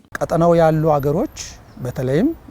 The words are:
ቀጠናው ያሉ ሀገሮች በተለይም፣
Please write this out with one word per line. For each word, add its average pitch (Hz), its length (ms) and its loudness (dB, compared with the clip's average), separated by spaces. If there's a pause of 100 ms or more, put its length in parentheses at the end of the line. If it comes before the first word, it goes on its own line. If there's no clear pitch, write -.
(160)
ቀጠናው 170 400 0
ያሉ 160 360 2
ሀገሮች 147 440 -2 (420)
በተለይም፣ 135 500 -2 (240)